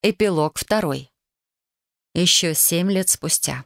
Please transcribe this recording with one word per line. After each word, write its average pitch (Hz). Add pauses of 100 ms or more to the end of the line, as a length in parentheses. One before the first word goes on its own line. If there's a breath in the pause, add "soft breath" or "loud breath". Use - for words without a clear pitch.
Эпилог 185
второй. 147 (1000)
Еще 170
семь 175
лет 185
спустя. -